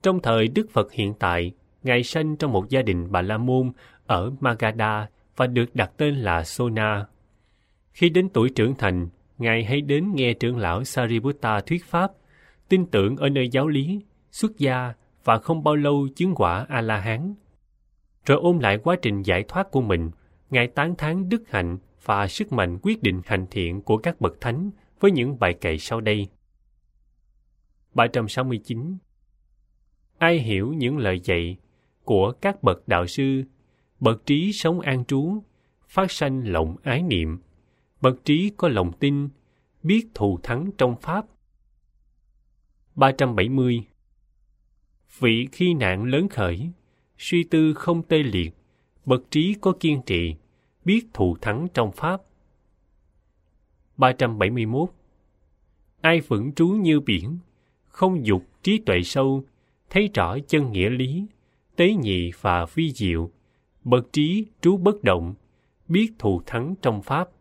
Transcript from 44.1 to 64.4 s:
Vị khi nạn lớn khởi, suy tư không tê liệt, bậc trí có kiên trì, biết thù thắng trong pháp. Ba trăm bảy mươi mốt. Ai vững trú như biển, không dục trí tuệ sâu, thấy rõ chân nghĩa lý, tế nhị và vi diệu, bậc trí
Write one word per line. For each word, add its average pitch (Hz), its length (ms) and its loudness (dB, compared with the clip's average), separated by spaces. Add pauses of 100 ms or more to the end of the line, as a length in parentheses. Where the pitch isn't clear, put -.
Vị 120 340 2
khi 180 220 2
nạn 101 300 0
lớn 143 240 0
khởi, 101 420 -2 (480)
suy 170 260 0
tư 156 300 2
không 170 280 -2
tê 156 200 2
liệt, 92 320 -2 (500)
bậc 127 260 0
trí 175 300 0
có 190 200 2
kiên 147 260 0
trì, 85 280 -2 (500)
biết 220 280 2
thù 90 280 0
thắng 120 340 -4
trong 110 180 0
pháp. 180 300 -6 (1700)
Ba 131 160 6
trăm 117 260 0
bảy 101 120 4
mươi 117 160 -2
mốt. 135 220 -2 (1120)
Ai 165 200 4
vững 127 320 -2
trú 170 160 4
như 175 320 2
biển, 117 380 -2 (460)
không 180 420 0
dục 95 160 2 (200)
trí 208 160 2
tuệ 90 260 0
sâu, 135 400 0 (460)
thấy 202 240 2
rõ 95 240 0 (100)
chân 139 240 0
nghĩa 98 180 0
lý, 131 360 -4 (500)
tế 185 180 4
nhị 95 360 0 (100)
và 87 340 0
vi 160 180 0
diệu, 85 380 -2 (540)
bậc 120 280 2
trí 175 340 0 (140)